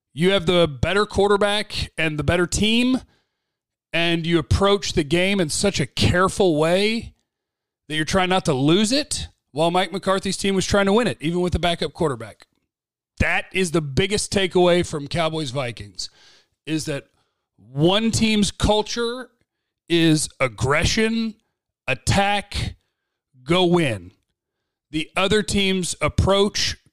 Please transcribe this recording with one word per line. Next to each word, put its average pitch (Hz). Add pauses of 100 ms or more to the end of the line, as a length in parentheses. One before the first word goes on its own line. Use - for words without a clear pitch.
(140)
You 170
have 190
the 175
better 165
quarterback 202
and 156
the 143
better 175
team, 240 (920)
and 170
you 170
approach 196
the 165
game 185
in 156
such -
a 139
careful 180
way 196 (760)
that 156
you're 156
trying 180
not 185
to 156
lose 170
it, - (220)
while 160
Mike 180
McCarthy's 190
team 196
was 180
trying 196
to 196
win 226
it, 135
even 170
with 180
the 180
backup 170
quarterback. 113 (720)
That 175
is 180
the 165
biggest 190
takeaway 175
from 143
Cowboys 160
Vikings, 113 (560)
is 151
that 143 (480)
one 170
team's 214
culture 233 (580)
is 165 (100)
aggression, 170 (540)
attack, - (680)
go 175
win. 135 (800)
The 156
other 196
team's 190
approach, 196 (160)